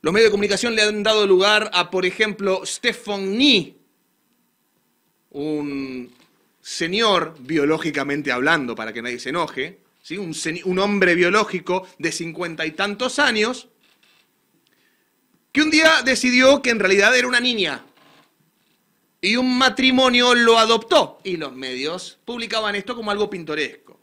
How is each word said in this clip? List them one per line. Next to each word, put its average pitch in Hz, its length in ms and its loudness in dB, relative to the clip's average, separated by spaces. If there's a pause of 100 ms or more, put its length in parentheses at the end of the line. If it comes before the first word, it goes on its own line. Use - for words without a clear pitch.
Los 151 100 -2
medios 220 160 6
de 202 40 4
comunicación 202 440 0
le 214 60 2
han 208 220 0
dado 214 240 2
lugar 202 460 4
a, 175 160 0
por 185 160 -2
ejemplo, 196 600 -2
Stefan 202 720 -6
Nee, 254 380 2 (1500)
un 139 840 -8 (480)
señor, 175 800 -2
biológicamente 143 920 -2
hablando, 131 420 0
para 113 180 -10
que 113 120 -12
nadie 120 160 -10
se 131 100 -10
enoje, 156 480 -8 (240)
¿sí? 170 160 -12
Un 175 160 -8
seni-, 165 320 -8
un 185 140 -2
hombre 196 340 2
biológico 185 760 0 (120)
de 151 120 -6
cincuenta 165 540 -8
y 156 60 -6
tantos 208 480 -4
años, 247 480 0 (1800)
que 285 100 0
un 311 80 2
día 320 340 4
decidió 262 600 4
que 247 80 0
en 226 80 -2
realidad 196 360 4
era 247 120 2
una 247 120 0
niña, 202 460 -4 (1400)
y 208 160 0
un 254 200 0
matrimonio 254 800 4
lo 233 240 6
adoptó, 226 640 2
y 180 140 -6
los 139 160 -10
medios 131 720 -8
publicaban 220 500 -4
esto 202 180 -8
como 220 160 -8
algo 202 200 -2
pintoresco. 156 720 -8